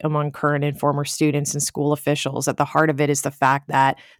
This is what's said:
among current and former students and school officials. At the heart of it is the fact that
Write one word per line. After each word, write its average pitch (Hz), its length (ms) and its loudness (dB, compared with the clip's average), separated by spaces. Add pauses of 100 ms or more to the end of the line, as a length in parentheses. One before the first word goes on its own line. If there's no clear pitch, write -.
among 147 280 0
current 147 320 0
and 147 160 -2
former 143 260 0
students 143 480 0
and 147 80 -4
school 147 320 -2
officials. 143 540 -2
At 143 100 -2
the 143 80 0
heart 156 240 2
of 139 100 -2
it 147 80 2
is 143 140 0
the - 80 -4
fact 139 380 0
that 135 320 2 (200)